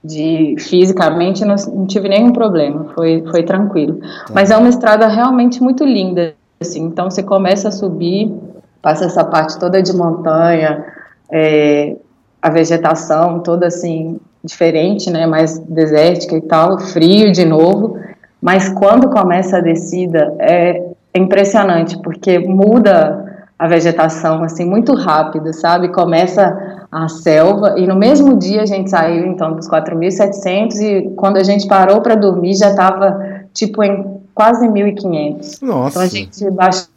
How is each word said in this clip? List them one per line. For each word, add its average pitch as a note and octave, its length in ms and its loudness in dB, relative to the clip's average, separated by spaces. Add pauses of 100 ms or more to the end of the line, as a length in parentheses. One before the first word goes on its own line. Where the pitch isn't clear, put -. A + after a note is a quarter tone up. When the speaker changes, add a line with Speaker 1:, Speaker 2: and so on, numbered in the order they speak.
Speaker 1:
de D#3 560 -2
fisicamente, F3+ 840 0
não, G3+ 100 0 (200)
não F#3+ 120 -4
tive G3 220 -4
nenhum A3 240 4
problema, D#3+ 640 -2
foi, E3 360 0
foi E3+ 120 0
tranquilo. F#3 580 -2
Speaker 2:
Tá. - 340 -18
Speaker 1:
Mas G3+ 160 4
é A3 60 6
uma A#3+ 140 6
estrada A3 380 2
realmente A#3+ 540 2
muito C4 220 0
linda, F#3 480 -2 (260)
assim, E3+ 260 -10
então F3+ 260 -6
você F#3+ 120 -6
começa G3 460 0
a - 40 -2
subir, F#3 600 -4 (480)
passa D#3 240 0
essa F3 220 0
parte D#3 320 -2
toda F#3 240 0
de F3+ 120 -2
montanha, E3 880 0 (480)
é, D3+ 680 2 (440)
a D3+ 100 0
vegetação E3 880 0
toda, E3+ 300 -2
assim, E3 500 -6 (240)
diferente, E3 680 -2
né, E3 200 -2
mais D#3+ 320 -2
desértica E3 760 0
e D#3+ 40 0
tal, E3 400 2
frio G3 500 4
de F3 140 2
novo, F3 520 2 (440)
mas F#3+ 300 2
quando A3+ 380 4
começa F#3 500 0
a - 20 2
descida E3 800 -2
é F3 420 2 (320)
impressionante, F#3+ 880 0
porque F3 380 -2
muda F#3+ 1080 2 (100)
a E3 120 -2
vegetação, E3 760 0
assim, E3 220 -6
muito G3 280 0
rápido, D#3 600 -2
sabe? F3 400 0
Começa F3 960 0
a D#3+ 180 -6
selva, F3 720 2
e F#3 80 2
no F#3 80 0
mesmo B3+ 420 4
dia G3 260 0
a G#3+ 40 0
gente F#3+ 240 -4
saiu, E3+ 360 0
então, E3+ 280 -4
dos D#3+ 140 -12
quatro D#3+ 280 -2
mil E3 120 -2
e G3 40 -2
setecentos G#3 680 -2
e G3+ 340 -2
quando G3 220 0
a F#3+ 80 2
gente G3+ 240 0
parou F#3+ 320 4
pra A3+ 160 2
dormir F#3 400 0
já G3 180 2
tava, F#3+ 680 -2 (100)
tipo, G#3+ 300 -4
em G3 320 -4 (180)
quase A#3+ 340 2
mil G#3 200 0
e G3 60 -2
quinhentos. D#3+ 680 -6
Speaker 2:
Nossa. D3 300 -2
Speaker 1:
Então F3+ 120 -4
a F#3 40 0
gente F#3 440 -6
baixou F#3 460 -2